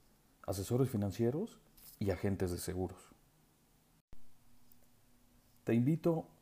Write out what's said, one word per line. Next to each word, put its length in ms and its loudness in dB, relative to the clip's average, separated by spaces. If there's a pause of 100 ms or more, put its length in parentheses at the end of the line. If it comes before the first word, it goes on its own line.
(460)
asesores 440 0
financieros 680 -2 (400)
y 120 0
agentes 400 0
de 80 -4
seguros. 400 -4 (2750)
Te 100 2
invito 520 2 (140)